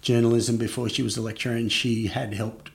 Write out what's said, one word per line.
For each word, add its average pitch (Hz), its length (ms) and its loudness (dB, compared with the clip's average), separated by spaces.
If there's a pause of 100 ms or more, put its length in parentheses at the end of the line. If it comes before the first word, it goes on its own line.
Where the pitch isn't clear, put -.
journalism 117 560 4
before 113 320 -2
she - 120 -2
was 113 160 -2
a 113 40 -4
lecturer, 113 340 -4
and 117 160 0
she 113 360 0
had 113 280 -4
helped 110 400 -6